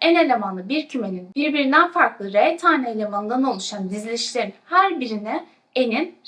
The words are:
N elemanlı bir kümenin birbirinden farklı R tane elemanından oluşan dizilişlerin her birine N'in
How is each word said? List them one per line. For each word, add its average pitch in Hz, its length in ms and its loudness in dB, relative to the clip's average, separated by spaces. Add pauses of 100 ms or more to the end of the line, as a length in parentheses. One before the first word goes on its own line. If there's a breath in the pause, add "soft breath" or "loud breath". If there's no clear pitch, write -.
N 339 180 6
elemanlı 196 480 0
bir 294 200 -4
kümenin 190 460 -8
birbirinden 294 580 2
farklı 208 400 0
R 277 240 4
tane 294 340 2
elemanından 214 520 -2
oluşan 202 480 -4
dizilişlerin 220 640 -6 (100)
her 359 360 2
birine 220 460 -6 (300 loud breath)
N'in 254 500 0